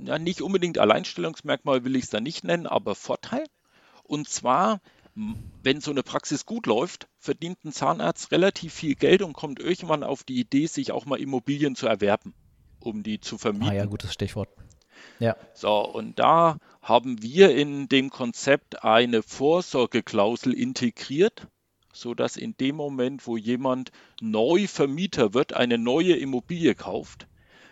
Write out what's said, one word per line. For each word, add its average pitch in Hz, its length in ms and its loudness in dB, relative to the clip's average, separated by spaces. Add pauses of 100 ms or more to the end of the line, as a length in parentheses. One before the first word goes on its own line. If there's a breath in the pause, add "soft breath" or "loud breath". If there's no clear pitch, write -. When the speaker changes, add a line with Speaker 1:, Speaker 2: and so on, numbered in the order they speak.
Speaker 1:
Ja, 147 140 -2
nicht 175 240 -4
unbedingt 180 340 0
Alleinstellungsmerkmal 143 1040 2
will 131 120 -2
ich's 123 160 -2
da 107 80 -2
nicht 135 240 -6
nennen, 170 240 -2
aber 101 260 -2
Vorteil. - 520 -6 (580 soft breath)
Und 147 260 -6
zwar, 185 520 0 (340 soft breath)
m-, 107 200 -8 (280)
wenn 139 180 2
so 147 80 -8
eine 139 140 -2
Praxis - 420 -4
gut 233 220 -8
läuft, 127 400 0 (100)
verdient 165 480 -8
ein 151 60 -10
Zahnarzt 160 600 -2
relativ 170 420 0
viel 151 200 -4
Geld 180 300 4
und 160 100 -8
kommt 147 260 -10
irgendwann 156 440 -2
auf - 200 -6
die 127 160 -4
Idee, 139 280 2
sich 139 240 -6
auch 117 160 -6
mal 135 120 -4
Immobilien 139 560 -2
zu 123 120 -4
erwerben, 101 480 0 (440)
um 107 220 -8
die 107 180 -6
zu - 160 -10
Speaker 2:
Ah - 20 -12
ja, - 40 -14
Speaker 1:
vermieten. 104 480 -2
Speaker 2:
gutes - 240 -8
Stichwort. 101 360 -6 (680 loud breath)
Ja. 113 160 2 (180)
Speaker 1:
So, 104 300 2
und 113 360 -8
da 160 380 4 (240 soft breath)
haben 117 400 2
wir 143 340 6
in 143 320 -2
dem 135 220 2
Konzept - 760 -2
eine 117 380 4
Vorsorgeklausel 123 1300 0
integriert, 127 920 -2 (460)
sodass 120 440 -4
in 113 220 -8
dem 139 160 0
Moment, 139 520 -4
wo 117 100 -2
jemand 127 540 -2 (280 soft breath)
neu 117 480 2
Vermieter 143 680 0
wird, 139 180 0
eine 120 240 2
neue 151 380 4
Immobilie 135 580 0
kauft, - 540 -8 (440 soft breath)